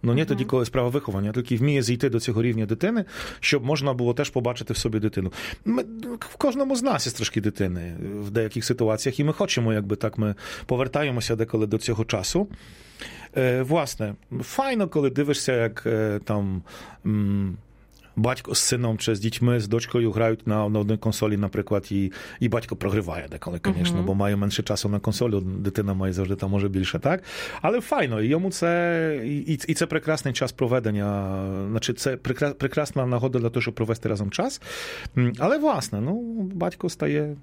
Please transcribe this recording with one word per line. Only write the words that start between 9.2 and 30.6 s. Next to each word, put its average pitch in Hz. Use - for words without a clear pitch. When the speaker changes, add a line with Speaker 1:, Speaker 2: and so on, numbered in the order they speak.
Speaker 1:
ми 151
хочемо, 120
якби 104
так, 104
ми 107
повертаємося 127
деколи 110
до 107
цього 110
часу. 165
Е, 127
власне, 131
файно, 240
коли 143
дивишся, 139
як, 117
е, 110
там, 98
м, 101
батько 123
з -
сином 120
чи 113
з 98
дітьми, 120
з 107
дочкою 117
грають 110
на, 107
на 104
одній 104
консолі, 107
наприклад, 101
і, 98
і 123
батько 110
прогриває 85
деколи, 85
конечно, 87
Speaker 2:
Мгм. 90
Speaker 1:
бо 95
має 101
менше 101
часу 101
на 101
консолі, 107
дитина 98
має 95
завжди 95
там, 95
може, 101
більше, 95
так? 165
Але 214
файно, 135
і 110
йому 175
це, 170
і, 147
і, 151
і 160
це 165
прекрасний 156
час -
проведення, 104